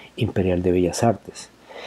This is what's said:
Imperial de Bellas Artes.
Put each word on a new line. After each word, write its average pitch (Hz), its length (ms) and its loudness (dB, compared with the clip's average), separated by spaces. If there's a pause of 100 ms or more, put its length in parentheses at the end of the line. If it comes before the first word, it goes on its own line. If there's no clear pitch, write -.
(160)
Imperial 92 460 0
de 92 100 2
Bellas 90 320 2
Artes. - 460 -2 (360)